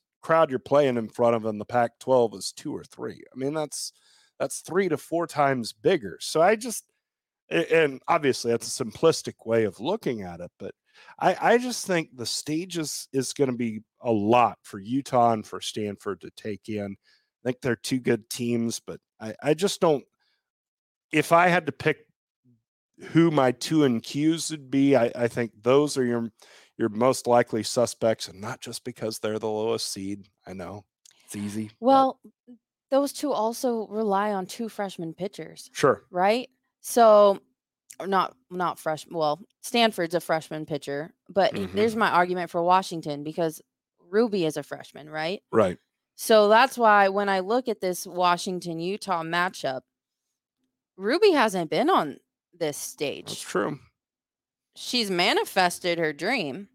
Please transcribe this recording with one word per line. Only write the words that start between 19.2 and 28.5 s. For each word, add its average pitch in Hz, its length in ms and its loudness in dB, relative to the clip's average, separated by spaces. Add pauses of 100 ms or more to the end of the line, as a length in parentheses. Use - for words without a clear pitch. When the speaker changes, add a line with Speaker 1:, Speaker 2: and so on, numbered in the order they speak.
Speaker 1:
I 147 120 2
just 185 260 -2
don't, 160 240 2 (1080)
if 156 220 2
I 175 160 6
had 175 160 2
to 143 80 -6
pick - 320 -2 (1080)
who 165 180 6
my 139 220 4
two 151 320 0
and 120 180 2
Qs 156 500 -2
would 139 200 -4
be, 139 240 4
I, 117 200 4
I 120 120 0
think 117 240 -4 (100)
those 139 360 4
are 131 60 2
your, 120 280 -2 (460)
your 113 120 0
most 120 380 0
likely 120 360 4
suspects, - 640 -2
and - 140 -16
not 117 200 -10